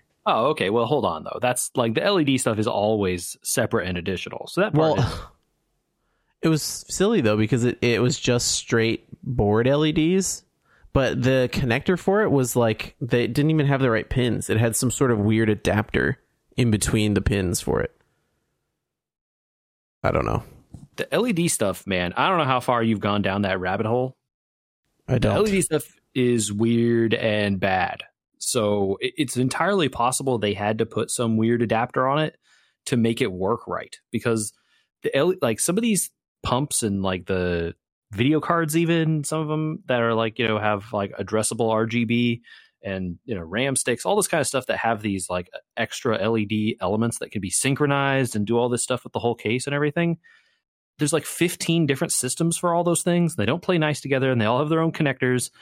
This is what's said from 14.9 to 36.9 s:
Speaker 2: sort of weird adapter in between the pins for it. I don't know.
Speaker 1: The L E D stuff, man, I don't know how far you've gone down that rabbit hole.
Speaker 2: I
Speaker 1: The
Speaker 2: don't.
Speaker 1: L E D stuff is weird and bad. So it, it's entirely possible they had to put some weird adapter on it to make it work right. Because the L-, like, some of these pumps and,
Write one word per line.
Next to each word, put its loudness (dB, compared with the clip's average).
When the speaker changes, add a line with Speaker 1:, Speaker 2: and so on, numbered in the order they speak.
Speaker 2:
sort 2
of 2
weird 4
adapter 0
in 4
between 2
the 2
pins 0
for 0
it. -4
I 0
don't 0
know. -2
Speaker 1:
The -6
L 0
E 0
D 0
stuff, -2
man, -2
I 2
don't 2
know 2
how 2
far 0
you've 0
gone 0
down 0
that 0
rabbit -2
hole. -2
Speaker 2:
I -2
Speaker 1:
The 2
Speaker 2:
don't. 2
Speaker 1:
L 2
E 0
D 2
stuff -2
is 2
weird 2
and 0
bad. 0
So 0
it, -6
it's -2
entirely 0
possible -2
they 0
had -2
to 0
put -4
some 0
weird 2
adapter 0
on 0
it -4
to 0
make 2
it 0
work -2
right. -8
Because -2
the -2
L-, 2
like, 0
some 0
of -2
these 0
pumps -2
and, -2